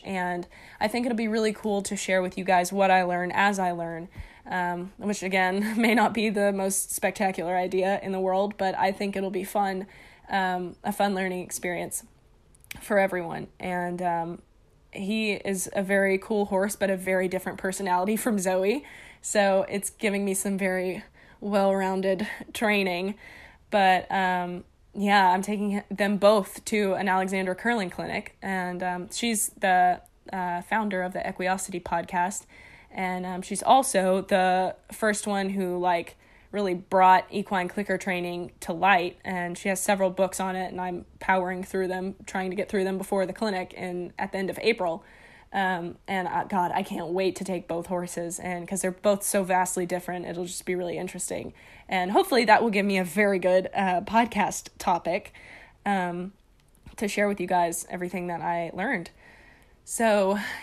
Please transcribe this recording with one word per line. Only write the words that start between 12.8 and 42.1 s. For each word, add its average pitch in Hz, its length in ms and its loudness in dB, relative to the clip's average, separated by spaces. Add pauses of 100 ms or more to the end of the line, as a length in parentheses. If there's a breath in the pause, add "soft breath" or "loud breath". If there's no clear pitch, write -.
for 208 180 2
everyone. 175 500 0 (100)
And, 175 420 -4
um, 170 420 -2 (500)
he 208 400 -2
is 196 420 -4
a 202 80 0
very 196 360 4
cool 202 280 0
horse, 202 300 0
but 196 140 0
a 196 60 0
very 185 320 0
different 185 300 -4
personality 190 580 0
from 214 220 0
Zoe. 190 460 2 (360 loud breath)
So 196 480 2
it's 202 220 -6
giving 202 340 -2
me 196 100 0
some 196 220 -2
very 185 460 -2 (380 loud breath)
well-rounded 196 880 2 (260 loud breath)
training. 196 640 0 (560 loud breath)
But, 190 400 4
um, 180 540 -2 (300)
yeah, 202 360 6
I'm 185 120 4
taking 202 360 -2
h-, 202 120 -6
them 202 260 0
both 202 500 4
to 202 280 2
an 185 140 0
Alexandra 190 460 0
Curling 214 360 -2
clinic. - 500 -8
And, 180 420 -4
um, 180 280 -4
she's 233 400 -2 (100)
the, 180 400 6 (320)
uh, 180 300 -4
founder 202 400 0
of 180 100 -4
the 185 80 -6
Equiosity 185 600 -2
podcast. 175 640 -2 (440 loud breath)
And, 180 360 -4
um, 185 160 -6
she's 190 200 -6
also 196 600 4
the 185 520 2 (160)
first 214 360 -2
one 196 240 -2
who, 185 280 -2
like, 175 380 0 (340 soft breath)
really 196 220 0
brought 185 580 6
equine 190 380 -2
clicker 196 300 -2
training 175 520 -6 (100)
to - 120 -6
light. 175 500 2
And 175 360 -6
she - 100 -6
has 190 120 -2
several 196 280 2
books 185 320 -2
on 190 160 -4
it, 185 160 -6
and 185 80 -6
I'm 180 240 -6 (160)
powering 185 420 0
through 190 260 -4
them, 185 260 -6 (100)